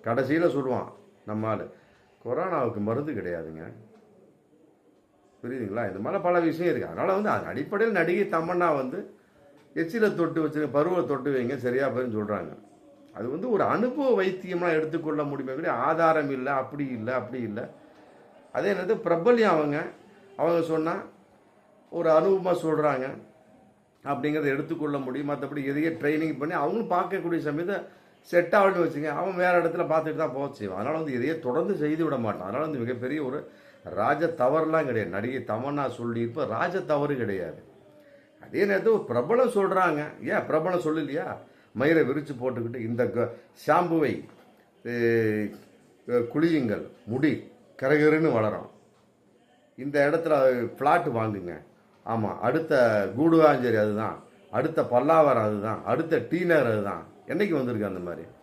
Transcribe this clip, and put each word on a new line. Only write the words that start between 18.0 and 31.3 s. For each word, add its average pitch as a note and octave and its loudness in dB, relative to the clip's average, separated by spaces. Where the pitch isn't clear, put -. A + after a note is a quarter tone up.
அதே F3 0
நேரத்துல F3+ -2
பிரபல்யம் G3 4
அவங்க, D3+ 0
அவங்க E3 2
சொன்னா D#3+ -2
ஒரு E3 0
அனுபவமா F3+ 4
சொல்றாங்க D3+ 2
அப்படிங்கிறத C#3+ -2
எடுத்துக்கொள்ள D3 -2
முடியும். C3+ -6
மத்தபடி C#3 -6
எதையே D3+ 0
ட்ரைனிங் D#3 -2
பண்ணி D#3 -4
அவங்களும் E3+ -2
பார்க்கக்கூடிய F3+ -2
சமயத்தை D#3 -4
செட் F3 2
ஆகணும்னு F#3+ 6
வச்சுங்க, D3 -2
அவன் E3+ -2
வேற F3+ 4
இடத்துல E3 0
பார்த்துட்டு D#3 0
தான் D3 -2
போக C3+ -4
செய்வான். F#2+ -6
அதனால C3+ -2
வந்து D#3 -4
எதையே C#3 -2